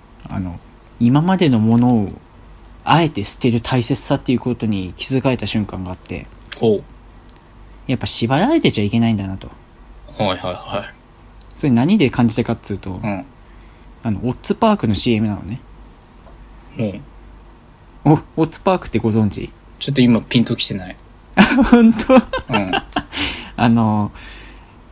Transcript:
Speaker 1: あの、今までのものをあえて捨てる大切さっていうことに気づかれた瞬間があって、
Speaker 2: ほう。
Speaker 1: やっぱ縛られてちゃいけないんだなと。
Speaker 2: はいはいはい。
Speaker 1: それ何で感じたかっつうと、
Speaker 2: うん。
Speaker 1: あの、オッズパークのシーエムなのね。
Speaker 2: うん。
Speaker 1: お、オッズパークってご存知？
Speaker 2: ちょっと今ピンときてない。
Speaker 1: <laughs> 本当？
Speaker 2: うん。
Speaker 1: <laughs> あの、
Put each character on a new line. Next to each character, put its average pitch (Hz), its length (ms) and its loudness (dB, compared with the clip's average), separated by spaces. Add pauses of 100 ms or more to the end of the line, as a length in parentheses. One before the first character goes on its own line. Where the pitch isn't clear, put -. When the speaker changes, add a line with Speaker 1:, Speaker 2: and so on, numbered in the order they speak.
(280)
Speaker 1:
あ 98 120 -8
の、 90 180 -8 (400)
今 131 240 4
ま 185 140 2
で 170 120 2
の 117 120 4
も 113 180 4
の 123 160 4
を 101 180 0 (720)
あ 147 160 4
え 165 80 2
て 101 160 -6
捨 - 140 -2
て 127 120 2
る 117 100 2
大 127 220 0
切 - 180 -2
さ - 160 0
っ - 40 -2
て - 120 -2
い 120 40 2
う 113 40 -2
こ 123 160 -4
と 117 100 -6
に 95 300 -4
気 - 100 -8
づ 131 160 -2
か 135 80 0
れ 120 60 0
た 104 100 -6
瞬 107 180 -2
間 95 200 -10
が 90 80 -10
あ - 20 -12
っ - 20 -16
て、 - 300 -12 (320)
Speaker 2:
ほ 214 240 2
う。 - 0 - (1040)
Speaker 1:
や 131 100 -2
っ - 20 -2
ぱ - 80 -6
縛 123 300 0
ら 190 120 2
れ 320 120 2
て - 120 0
ち 110 80 -2
ゃ 104 40 0
い 101 60 -2
け 117 80 0
な 117 100 2
い 113 60 0
ん - 20 -2
だ 98 120 -6
な 95 80 -8
と。 - 120 -14 (680)
Speaker 2:
は 107 80 -2
い - 40 0
は 92 40 -2
い - 40 -8 (160)
は - 360 -10
い。 - 40 -20 (600)
Speaker 1:
そ - 120 -4
れ 139 60 2
何 143 240 4
で 143 140 2
感 120 160 2
じ 110 80 0
た 120 80 -2
か 113 120 -2
っ - 60 -10
つ - 140 -8
う 95 40 -8
と、 95 240 -10
Speaker 2:
う 110 40 -4
ん。 95 180 -6 (760)
Speaker 1:
あ 117 80 -4
の、 98 140 -4
オ 123 100 -2
ッ - 80 -20
ズ - 140 -2
パ - 160 2
ー 101 40 0
ク 110 120 -2
の 101 80 0
シ 120 160 0
ー 110 40 2
エ 107 40 0
ム 110 80 0
な 101 80 -4
の - 60 -10
ね。 107 180 -12 (1160)
Speaker 2:
う 123 40 -4
ん。 101 180 -6 (1040)
Speaker 1:
お、 151 80 6 (240)
オ 160 60 2
ッ 156 60 0
ズ - 120 -12
パ 185 140 0
ー 175 60 -2
ク - 80 -14
っ - 20 -18
て - 80 0
ご 113 120 -2
存 107 180 2
知？ - 220 -8 (280)
Speaker 2:
ち - 120 -8
ょ - 20 -2
っ - 20 -4
と 131 60 2
今 120 220 6
ピ - 180 0
ン 110 40 2
と 113 120 -4
き - 100 -2
て - 80 -4
な 90 160 -10
い。 - 60 -18 (400)
Speaker 1:
<laughs> 247 340 4
本 233 220 8
当？ 262 220 2
Speaker 2:
う 254 40 10
ん。 - 560 -2
Speaker 1:
<laughs> - 840 -6
あ 120 120 2
の、 110 420 2 (800)